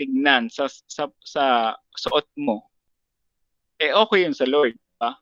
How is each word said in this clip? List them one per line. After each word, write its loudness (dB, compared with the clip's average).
tignan 0
sa, -4
sa, -8
sa 0
suot -2
mo, -4
eh, -2
okay 4
yun -2
sa -2
Lord, 2
di -20
ba? -4